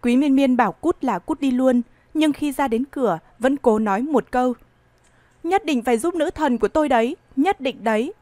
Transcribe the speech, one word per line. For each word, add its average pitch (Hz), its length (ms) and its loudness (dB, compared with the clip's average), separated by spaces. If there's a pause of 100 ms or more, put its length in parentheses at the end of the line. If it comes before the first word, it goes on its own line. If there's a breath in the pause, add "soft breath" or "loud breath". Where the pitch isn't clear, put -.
Quý 240 140 2
Miên 269 200 2
Miên 269 200 4
bảo 226 160 2
cút - 320 -4
là 220 140 -2
cút 311 220 -6
đi 277 100 0
luôn, 254 320 2 (320 soft breath)
nhưng 311 180 2
khi 294 200 -4
ra 277 160 -2
đến 233 160 -2
cửa 220 340 -2 (200 soft breath)
vẫn 269 180 0
cố 220 220 2
nói 214 240 0
một 277 280 -2
câu. 254 240 0 (880 soft breath)
"Nhất 392 220 -2
định 277 180 -2
phải 240 160 0
giúp 339 160 -2
nữ 330 160 0
thần 269 280 -2
của 202 100 0
tôi 302 200 0
đấy, 240 280 0 (200)
nhất 359 240 0
định 208 240 -6
đấy." 226 380 -2